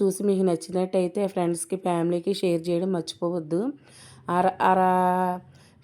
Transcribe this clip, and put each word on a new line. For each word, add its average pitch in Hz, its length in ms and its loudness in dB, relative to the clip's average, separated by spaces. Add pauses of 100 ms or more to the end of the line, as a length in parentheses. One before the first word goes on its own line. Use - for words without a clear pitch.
చూసి 190 200 0
మీకు 196 200 2
నచ్చినట్టయితే 185 840 0
ఫ్రెండ్స్కి, 175 500 -2
ఫ్యామిలీకి 175 580 0
షేర్ 170 340 -2
చేయడం 175 240 0
మర్చిపోవద్దు. 170 800 -4 (560)
అర, 180 180 2
అర 190 340 2 (1040)